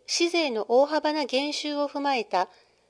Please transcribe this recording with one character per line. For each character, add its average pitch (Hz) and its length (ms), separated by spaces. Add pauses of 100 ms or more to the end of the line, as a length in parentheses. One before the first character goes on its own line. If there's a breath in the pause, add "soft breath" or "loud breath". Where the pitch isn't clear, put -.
市 339 220
税 330 200
の 220 200
大 254 160
幅 302 260
な 302 140
減 269 260
収 294 260
を 285 120
踏 285 100
ま 277 160
え 233 80
た 190 240 (420 soft breath)